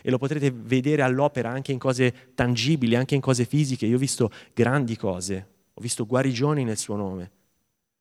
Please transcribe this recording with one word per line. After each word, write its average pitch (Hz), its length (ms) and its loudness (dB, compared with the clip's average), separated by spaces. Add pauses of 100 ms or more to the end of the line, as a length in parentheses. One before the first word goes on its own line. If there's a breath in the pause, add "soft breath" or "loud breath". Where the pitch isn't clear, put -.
E - 80 -2
lo 127 80 2
potrete 139 320 0
vedere 127 520 0
all'opera 127 480 0
anche 135 220 -6
in 127 60 -4
cose 127 560 0
tangibili, 123 640 2
anche 131 180 0
in 135 80 2
cose 123 240 2
fisiche. 135 400 0
Io 117 100 4
ho - 20 0
visto 127 320 0 (220 loud breath)
grandi 120 440 2
cose, 95 520 -6 (240)
ho - 80 -20
visto 117 260 -6
guarigioni 131 580 0
nel 110 120 -4
suo 104 200 -6
nome. 95 360 -8 (680)